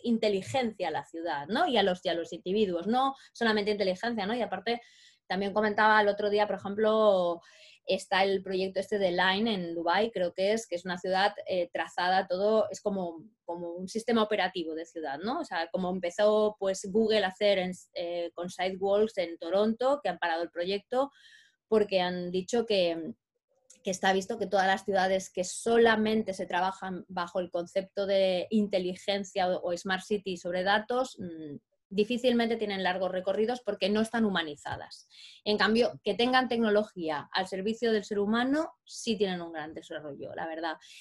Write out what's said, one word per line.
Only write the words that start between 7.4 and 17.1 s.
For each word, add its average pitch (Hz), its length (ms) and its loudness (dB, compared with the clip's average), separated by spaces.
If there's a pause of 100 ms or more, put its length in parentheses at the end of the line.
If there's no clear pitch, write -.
está 190 360 2
el 196 180 0
proyecto 190 380 -4
este 202 180 -2
de 185 140 2
Line 190 420 2
en 170 200 -4
Dubái, 175 360 2
creo 180 240 -2
que 190 180 0
es, 226 140 -2
que - 80 -8
es 175 100 -6
una 180 140 -4
ciudad, 190 340 2 (140)
eh, 175 260 -2
trazada 185 540 0
todo, 208 440 2
es 190 100 -10
como, 180 420 -4 (220)
como 170 300 -8
un 185 140 -10
sistema 226 340 0
operativo 185 520 -2
de 160 120 -8
ciudad, 147 340 -8
¿no? 247 200 -4
O 302 40 -6
sea, 170 260 -4
como 180 200 -2
empezó, 208 680 2
pues, 190 320 -4
Google 214 340 2